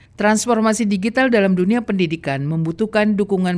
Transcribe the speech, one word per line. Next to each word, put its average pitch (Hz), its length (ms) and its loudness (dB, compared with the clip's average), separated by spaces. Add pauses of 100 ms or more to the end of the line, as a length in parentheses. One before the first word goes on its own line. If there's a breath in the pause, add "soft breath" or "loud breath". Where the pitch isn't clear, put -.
(140)
transformasi 220 720 0
digital 226 480 0
dalam 196 240 4
dunia 202 240 2
pendidikan 165 640 -2
membutuhkan 190 720 0
dukungan 190 400 0